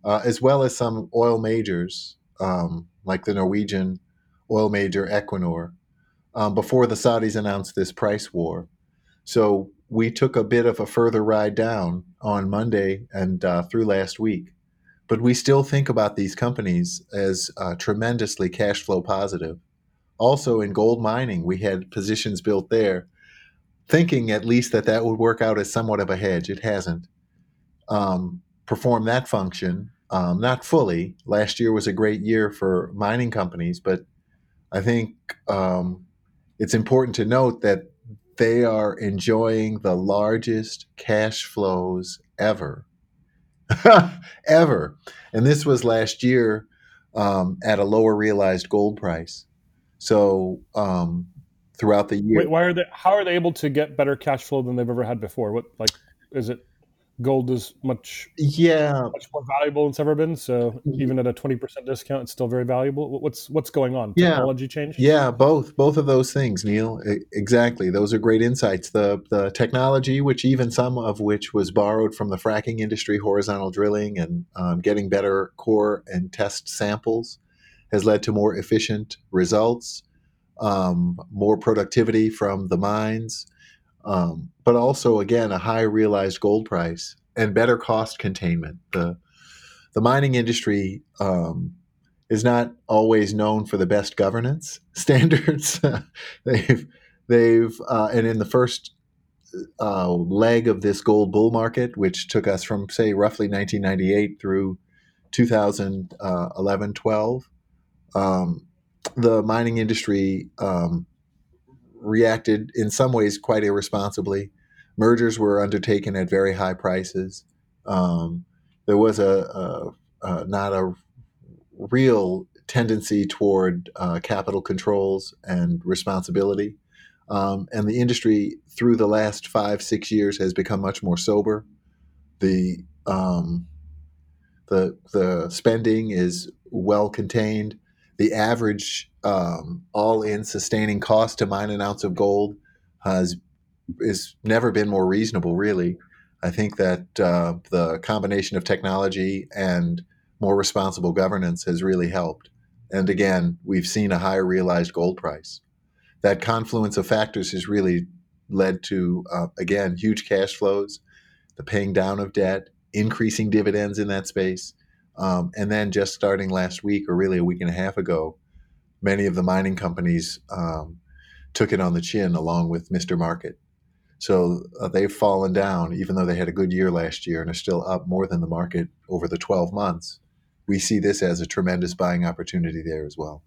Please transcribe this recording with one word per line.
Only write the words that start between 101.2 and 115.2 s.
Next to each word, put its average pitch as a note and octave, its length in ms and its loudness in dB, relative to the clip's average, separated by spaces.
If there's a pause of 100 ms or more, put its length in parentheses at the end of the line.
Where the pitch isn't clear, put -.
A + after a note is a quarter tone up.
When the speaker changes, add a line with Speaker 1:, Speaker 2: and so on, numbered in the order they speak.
Speaker 1:
bull A2 180 4
market, A#2 460 -2
which F#2+ 320 -2
took G2+ 180 0
us F#2+ 160 -2
from, G2+ 260 -6
say, G#2+ 260 0
roughly G2+ 340 0
nineteen G2+ 340 -4
ninety-eight G2 580 0
through F#2+ 380 -2 (520)
two A#2+ 160 4
thousand, G2 760 0
uh, F2 280 -2 (100)
eleven, G2 340 -2
twelve, A2 560 -2 (640)
um, F#2 520 -2 (500)
the A2+ 260 4
mining A2+ 360 0
industry, G2 720 -2 (100)
um, F2 480 -2 (880)
reacted A2 800 2
in G#2+ 160 -2
some B2+ 220 2
ways G#2 260 2
quite G#2+ 260 0
irresponsibly. G2+ 840 -2 (460)
Mergers A2+ 420 4